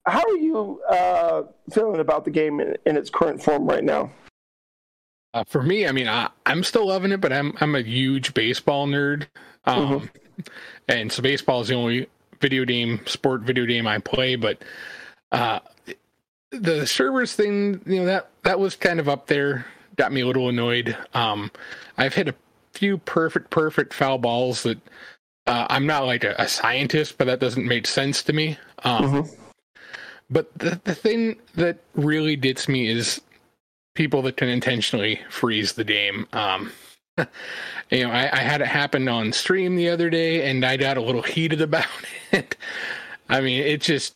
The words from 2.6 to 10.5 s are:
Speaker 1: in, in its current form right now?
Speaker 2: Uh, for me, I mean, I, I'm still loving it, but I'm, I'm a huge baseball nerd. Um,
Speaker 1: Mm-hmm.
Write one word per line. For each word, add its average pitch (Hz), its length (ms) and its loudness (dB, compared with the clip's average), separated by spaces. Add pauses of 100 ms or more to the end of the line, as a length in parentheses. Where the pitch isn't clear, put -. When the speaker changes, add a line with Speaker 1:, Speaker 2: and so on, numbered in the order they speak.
Speaker 1:
in, - 160 -2 (100)
in 151 120 4
its 143 120 -2
current - 320 2
form 151 240 2
right - 180 2
now? 147 260 0 (1200)
Speaker 2:
Uh, 117 140 -2
for 143 160 0
me, 185 240 2
I 139 60 2
mean, 127 160 0
I, 113 200 0 (180)
I'm 160 180 2
still 214 240 4
loving 190 240 2
it, 196 80 -2
but 160 120 2
I'm, 143 280 0
I'm 151 160 2
a 127 60 0
huge 131 520 0
baseball 139 540 0
nerd. 143 380 0 (380)
Um, 139 360 2
Speaker 1:
Mm-hmm. - 420 -16 (460)